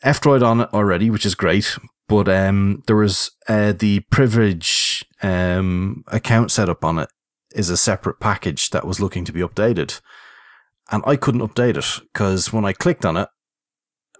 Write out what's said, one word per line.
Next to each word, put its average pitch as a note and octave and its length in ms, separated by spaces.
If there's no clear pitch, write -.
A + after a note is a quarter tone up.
F-Droid C#3 420
on A2+ 160
it - 100
already, G2+ 380
which G#2 160
is F#2 80
great, F#2+ 420
but, G2+ 220
um, G2 560
there G#2+ 100
was, G#2 360
uh, G#2 220
the G2+ 300
privilege, G#2+ 920
um, F#2 880
account A#2 420
setup F2 340
on E2 140
it - 100
is F2+ 160
a F2+ 60
separate - 420
package G2 500
that - 160
was F#2 140
looking F2+ 260
to D#2 80
be F2 80
updated. F#2 580
And G#2 160
I C#3+ 80
couldn't B2 260
update A2 360
it - 360
'cause F#2+ 400
when A2 100
I G2 100
clicked - 340
on E2 100
it, G2 100